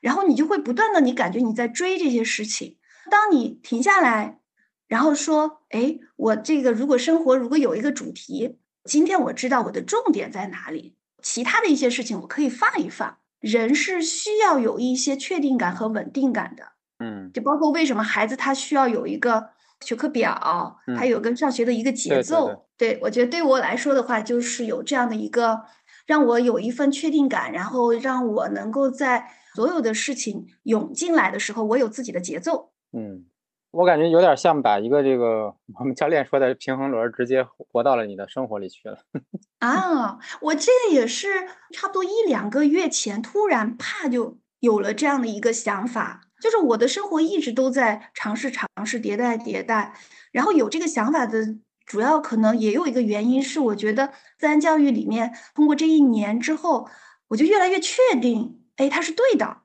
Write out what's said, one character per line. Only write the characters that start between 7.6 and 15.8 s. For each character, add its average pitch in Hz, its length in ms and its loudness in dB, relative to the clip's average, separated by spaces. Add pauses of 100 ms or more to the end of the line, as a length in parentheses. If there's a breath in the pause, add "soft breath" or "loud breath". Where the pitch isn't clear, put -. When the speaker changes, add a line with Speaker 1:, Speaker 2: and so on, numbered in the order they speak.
Speaker 1:
一 214 40 -4
个 277 120 0
主 - 180 -10
题， - 480 -8 (240)
今 311 240 2
天 359 140 0
我 240 120 -2
知 - 160 -6
道 247 140 2
我 - 80 -4
的 - 100 -6
重 453 300 -2
点 - 220 -2
在 196 160 -8
哪 175 220 -14
里， - 260 -14 (260)
其 - 220 -6
他 415 160 0
的 453 80 0
一 294 80 6
些 247 120 2
事 240 140 -2
情 196 200 -6
我 - 40 -16
可 - 160 -4
以 277 60 2
放 427 320 0
一 - 80 -4
放。” - 300 -8 (200)
人 226 340 0
是 339 300 0
需 427 360 -4
要 359 200 4
有 220 220 0
一 254 160 0
些 269 200 -2
确 339 220 -6
定 277 180 0
感 180 180 0
和 220 120 -4